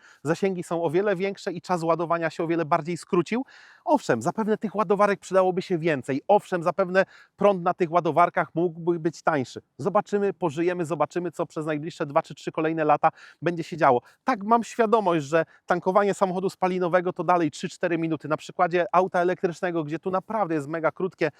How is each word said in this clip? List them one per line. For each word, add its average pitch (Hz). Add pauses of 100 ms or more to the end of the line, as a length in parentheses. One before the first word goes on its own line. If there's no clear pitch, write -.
(220)
zasięgi 175
są 170
o 160
wiele 196
większe 196
i 180
czas 180
ładowania 165
się 170
o -
wiele 165
bardziej 160
skrócił. 208 (400)
Owszem, 151
zapewne 208
tych -
ładowarek 202
przydałoby 185
się 175
więcej. 143
Owszem, 190
zapewne 180 (320)
prąd 190
na 175
tych 160
ładowarkach 170
mógłby 170
być 160
tańszy. 143 (160)
Zobaczymy, 202
pożyjemy, 175
zobaczymy, 160
co 165
przez 156
najbliższe 156
dwa 143
czy -
trzy -
kolejne 160
lata 147 (320)
będzie 170
się -
działo. 139 (240)
Tak, 208
mam 226
świadomość, 202
że 160 (220)
tankowanie 190
samochodu 185
spalinowego 180
to 175
dalej 170
trzy, -
cztery 170
minuty. 160
Na 151
przykładzie - (240)
auta 185
elektrycznego, 175
gdzie 151
tu 190
naprawdę 185
jest 143
mega 156
krótkie, 175